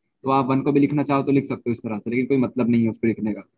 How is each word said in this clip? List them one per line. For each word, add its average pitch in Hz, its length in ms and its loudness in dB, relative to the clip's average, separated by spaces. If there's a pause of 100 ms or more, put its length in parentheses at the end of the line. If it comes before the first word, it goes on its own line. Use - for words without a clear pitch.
(240)
तो 135 60 -2
आप 135 180 0
वन 135 120 2
को 143 120 0
भी 143 80 4
लिखना 143 220 2
चाहो 139 200 0
तो 143 100 0
लिख 135 140 2
सकते 120 240 -6
हो - 20 0
इस 113 60 -4
तरह 110 200 -8
से, 107 120 -8
लेकिन 123 160 -2
कोई 135 120 0
मतलब 120 320 0
नहीं 117 120 4
है 113 80 2
उसको 113 160 -4
लिखने 107 260 -2
का। 98 120 -8 (140)